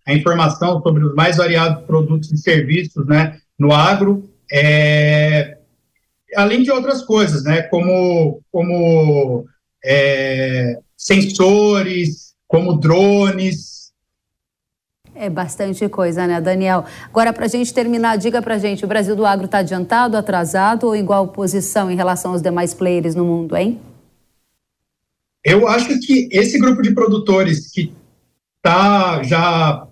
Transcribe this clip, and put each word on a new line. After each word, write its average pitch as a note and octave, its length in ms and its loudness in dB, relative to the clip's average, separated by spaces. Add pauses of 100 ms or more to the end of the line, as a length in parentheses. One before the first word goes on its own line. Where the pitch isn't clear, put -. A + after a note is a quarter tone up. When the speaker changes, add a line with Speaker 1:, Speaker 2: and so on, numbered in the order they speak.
Speaker 1:
à C#3 60 -2
informação D#3+ 680 0
sobre D3+ 220 2
os C#3+ 120 0
mais E3 220 2
variados E3 480 0
produtos D#3 460 0
e D3+ 60 0
serviços, D#3 680 0
né? D#3 300 0 (200)
No D3 160 4
agro, G3 560 0 (200)
é... D3+ 1080 2 (760)
além G#3+ 300 2
de C4+ 80 2
outras C4 300 -2
coisas, F3 420 0
né? D#3+ 200 0
Como, F3 800 0 (100)
como, D#3+ 920 2 (380)
é... C3 960 0 (160)
sensores, G3 1400 0 (140)
como E3 320 0
drones. F#3+ 1000 0 (1400)
Speaker 2:
É G#3 140 -8
bastante F#3 600 -6
coisa, F3+ 360 -2
né, F3 140 -2
Daniel? F#3 460 0 (240)
Agora, A3+ 240 0
pra A3 140 -6
gente A#3+ 260 -4
terminar, A#3 440 0
diga A3+ 240 -2
pra A3+ 160 -4
gente: G3+ 280 -4
o - 20 -4
Brasil G3+ 300 0
do G#3+ 80 0
agro G3 240 0
tá G#3 80 0
adiantado, F#3+ 580 0
atrasado G3+ 720 0
ou G#3+ 80 0
igual G3 320 0
posição F#3+ 640 -4
em F3+ 40 -2
relação F3+ 360 -2
aos F3 100 -2
demais F3 320 -2
players F3 420 -2
no F3 100 0
mundo, E3+ 320 -2
hein? G#3+ 240 -2 (1600)
Speaker 1:
Eu G3+ 240 2
acho B3 320 -2
que - 320 0
esse A3 260 2
grupo - 240 2
de G3+ 120 2
produtores G3 760 0
que D#3+ 220 -6 (720)
tá F#3 600 2
já, E3 680 0